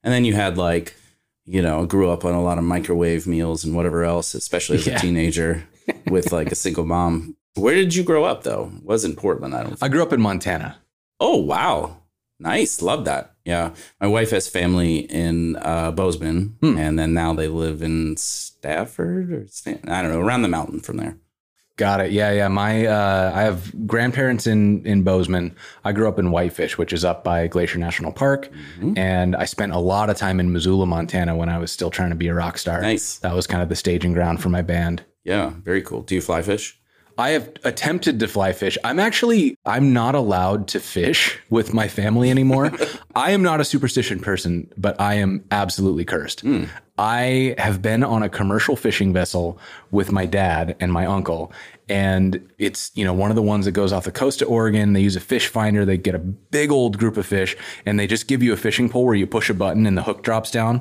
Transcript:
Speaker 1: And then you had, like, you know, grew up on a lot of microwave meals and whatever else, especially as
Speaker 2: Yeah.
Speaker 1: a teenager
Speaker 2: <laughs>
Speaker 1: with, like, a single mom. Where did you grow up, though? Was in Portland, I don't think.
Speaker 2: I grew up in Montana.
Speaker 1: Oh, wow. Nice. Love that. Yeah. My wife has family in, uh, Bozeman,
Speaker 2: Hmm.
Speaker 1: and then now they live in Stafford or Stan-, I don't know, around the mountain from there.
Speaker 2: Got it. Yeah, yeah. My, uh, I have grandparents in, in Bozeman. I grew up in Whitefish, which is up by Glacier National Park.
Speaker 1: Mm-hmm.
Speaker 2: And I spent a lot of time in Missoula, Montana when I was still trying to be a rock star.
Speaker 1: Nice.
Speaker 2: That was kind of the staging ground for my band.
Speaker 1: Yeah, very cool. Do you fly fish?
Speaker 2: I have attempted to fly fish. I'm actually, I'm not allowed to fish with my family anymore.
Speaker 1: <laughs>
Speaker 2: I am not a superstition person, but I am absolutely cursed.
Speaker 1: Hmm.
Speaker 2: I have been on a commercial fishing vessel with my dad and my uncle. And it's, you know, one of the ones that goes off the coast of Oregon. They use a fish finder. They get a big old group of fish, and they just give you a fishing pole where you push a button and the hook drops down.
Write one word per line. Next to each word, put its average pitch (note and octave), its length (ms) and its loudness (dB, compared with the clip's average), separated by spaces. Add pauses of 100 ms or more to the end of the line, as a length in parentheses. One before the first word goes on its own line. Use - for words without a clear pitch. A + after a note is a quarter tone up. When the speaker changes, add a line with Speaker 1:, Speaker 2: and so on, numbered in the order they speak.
Speaker 1:
And B2 80 0
then B2 120 4
you A2 100 2
had, G2 240 0
like, E2+ 360 0 (520)
you F#2 160 0
know, E2 240 2
grew F#2 240 2
up E2+ 140 -2
on F2 100 0
a F2 80 0
lot F2 160 0
of E2+ 60 0
microwave E2+ 600 0
meals E2 380 -2
and D#2+ 100 -2
whatever E2+ 300 0
else, E2+ 300 -2
especially - 440 -2
as D#2+ 80 -2
Speaker 2:
Yeah. E2+ 100 -2
Speaker 1:
a - 20 -2
teenager E2 680 0 (220)
Speaker 2:
<laughs> - 240 -6
Speaker 1:
with, F2+ 220 2
like, D#2+ 200 -2
a - 20 -4
single E2+ 300 -4
mom. E2 520 -2 (200)
Where A2+ 180 2
did F#3 220 2
you F#3 80 0
grow E3 200 2
up, F3 200 -2
though? - 260 -4 (140)
Was G#2+ 200 0
in D#2+ 120 -2
Portland, C#2+ 380 -2
I A#1+ 80 -4
don't B1 80 -8
think. - 120 -10
Speaker 2:
I C3 60 0
grew C#3+ 140 2
up E3+ 100 0
in B2+ 80 4
Montana. F#2+ 560 -2 (420)
Speaker 1:
Oh, D#4 200 2
wow. D#2+ 580 -2 (420)
Nice. F#2 420 -2
Love F#2+ 240 0
that. C#2+ 280 -4 (120)
Yeah. E2+ 260 -2 (300)
My G2+ 60 0
wife A2 240 2
has G2+ 180 0
family F2 520 2
in, E2 600 -2
uh, E2 300 -2
Bozeman, E2+ 720 -2
Speaker 2:
Hmm. C#3+ 160 2
Speaker 1:
and D#2 200 0
then D#2+ 140 0
now E2 220 0
they D#2 140 -2
live D#2+ 340 -4
in D#2+ 340 -2
Stafford F3 1160 -6
or - 160 -10
Stan-, - 400 -12
I F#2 140 -2
don't E2 100 -2
know, E2 80 -2
around A#2 220 0
the G#2 60 0
mountain D#2+ 320 -4
from - 160 -8
there. - 200 -6 (600)
Speaker 2:
Got G2+ 240 2
it. F#2+ 120 -2
Yeah, G#2 200 2
yeah. G2+ 160 2
My, G#2+ 380 2
uh, G2 480 2
I G2 80 2
have G#2 440 -2
grandparents A#2+ 600 0
in, G#2 400 4
in G2+ 160 4
Bozeman. F2+ 520 2 (300)
I G2+ 80 0
grew G#2+ 160 2
up G2+ 100 0
in F2+ 120 2
Whitefish, E2+ 480 -2
which E2+ 140 -2
is F2 120 0
up F2 200 -2
by E2+ 220 0
Glacier F2 320 -2
National E2+ 340 -4
Park. C#3 380 0 (280)
Speaker 1:
Mm-hmm. G#2 200 -2
Speaker 2:
And F2+ 360 2
I F2+ 120 -2
spent G2+ 260 -4
a E2+ 60 -2
lot G2 320 2
of G#2 60 0
time F#2+ 240 0
in F2+ 120 2
Missoula, F#2 340 2
Montana E2+ 500 0
when E2 120 -2
I E3+ 100 -2
was - 140 -6
still - 180 -4
trying - 200 -2
to E2+ 60 -2
be E2+ 120 -2
a E2+ 60 0
rock E2+ 240 -4
star. E2+ 240 -4
Speaker 1:
Nice. - 360 -2
Speaker 2:
That F2 160 -4
was F2+ 120 0
kind F2 160 -2
of F2 80 -2
the E2+ 60 -2
staging F2 360 0
ground E2+ 300 0
for F#2 80 0
my F2+ 120 2
band. E2+ 400 -2 (220)
Speaker 1:
Yeah, F2+ 280 -2 (120)
very F#2 180 0
cool. - 200 -8
Do - 120 -4
you F2+ 60 0
fly E2+ 220 -2
fish? G2+ 340 -4 (420)
Speaker 2:
I B2 120 0
have C#3+ 200 -2 (140)
attempted C#3+ 560 0
to A2 80 0
fly F#2+ 260 0
fish. F#2+ 280 -2
I'm C3 160 -2
actually, G#3+ 560 2 (120)
I'm C3 260 4
not B2 220 2
allowed G2+ 540 2
to - 120 -4
fish - 580 0 (120)
with A2 240 2
my A2 120 2
family A2 440 2
anymore. C3+ 420 4 (220)
Speaker 1:
<laughs> - 200 -14
Speaker 2:
I C#3+ 180 0
am G3+ 100 4
not D#3+ 180 4
a D3 40 2
superstition B2 560 0
person, F2 580 -2
but G2 200 0
I G2+ 160 2
am F#2+ 360 0
absolutely F#2+ 560 0
cursed. D2 340 -4
Speaker 1:
Hmm. A#2+ 240 0 (320)
Speaker 2:
I B2 640 2
have F#2+ 240 0
been A2 220 2
on A2+ 180 2
a G#2 80 0
commercial G#2 460 0
fishing G2+ 360 0
vessel F2 460 -2 (320)
with G2 220 0
my F#2+ 120 2
dad E2+ 560 0
and F2+ 120 0
my F2 120 0
uncle. F2 480 -2 (380)
And F#2+ 680 2
it's, - 360 -4
you G#2+ 100 -2
know, F#2 100 0
one G2 160 2
of A2 60 2
the A2+ 60 4
ones G#2 240 2
that G2 60 2
goes G2 200 2
off F#2 120 -2
the F#2 80 -6
coast - 280 0
of - 80 0
Oregon. G#2+ 460 4
They G2 60 4
use G2 160 4
a F2+ 40 -6
fish - 280 0
finder. G#2+ 360 2
They F#2+ 140 2
get F2+ 160 -2
a F2+ 40 -4
big G#2 520 -2
old A#2+ 280 2
group A2 200 2
of G2 80 -2
fish, F#2+ 280 -2 (300)
and G#2 140 0
they G2+ 80 0
just G#2+ 220 -2
give C3 140 2
you A#2+ 100 4
a G2 40 2
fishing A2+ 320 0
pole B2 160 2
where B2 100 4
you G2 120 2
push - 240 0
a A2 40 0
button G2 320 2
and G2 100 4
the F2+ 60 0
hook G2 200 -4
drops A2+ 280 0
down. A#2 300 0